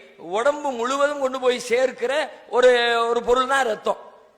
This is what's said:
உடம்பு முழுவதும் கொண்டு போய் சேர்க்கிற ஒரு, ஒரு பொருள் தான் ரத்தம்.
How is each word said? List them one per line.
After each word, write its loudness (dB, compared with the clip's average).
உடம்பு -2
முழுவதும் -2
கொண்டு -4
போய் 2
சேர்க்கிற -2
ஒரு, 4
ஒரு 0
பொருள் 2
தான் 2
ரத்தம். -4